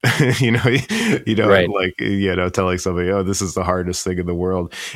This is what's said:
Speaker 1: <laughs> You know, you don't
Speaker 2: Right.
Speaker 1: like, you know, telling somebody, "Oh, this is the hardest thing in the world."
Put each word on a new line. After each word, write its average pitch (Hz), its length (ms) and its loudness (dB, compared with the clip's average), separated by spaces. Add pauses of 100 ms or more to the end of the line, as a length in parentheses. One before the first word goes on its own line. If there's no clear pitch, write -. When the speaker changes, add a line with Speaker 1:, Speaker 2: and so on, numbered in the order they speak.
Speaker 1:
<laughs> 127 360 2
You 120 120 4
know, 113 120 2 (600)
you 110 80 2
don't 107 140 4
Speaker 2:
Right. 92 200 4
Speaker 1:
like, 95 320 -2
you 98 360 0
know, 90 120 0
telling 92 300 0
somebody, 90 320 -2
"Oh, 98 120 0
this 95 200 -2
is 87 120 -4
the - 100 -2
hardest 87 400 -2
thing 92 140 -2
in 87 80 -4
the 87 80 -2
world." 90 380 -2 (240)